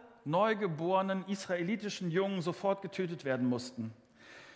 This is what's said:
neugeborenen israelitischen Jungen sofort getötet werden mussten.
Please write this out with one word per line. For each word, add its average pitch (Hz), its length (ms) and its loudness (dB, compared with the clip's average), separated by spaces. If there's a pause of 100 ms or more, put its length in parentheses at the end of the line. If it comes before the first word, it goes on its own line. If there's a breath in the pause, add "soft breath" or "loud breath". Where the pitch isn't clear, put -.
(260)
neugeborenen 190 1000 2
israelitischen 190 840 -2
Jungen 190 320 2
sofort 196 400 0
getötet 175 420 -4
werden 127 240 2
mussten. 117 460 -2 (640 loud breath)